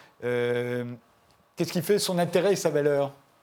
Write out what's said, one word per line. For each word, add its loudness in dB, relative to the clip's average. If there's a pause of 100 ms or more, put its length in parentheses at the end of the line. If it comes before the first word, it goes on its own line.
(240)
euh, -2 (720)
qu'est-ce -4
qui 0
fait 2
son -2
intérêt 2
et 2
sa 0
valeur ? 0 (300)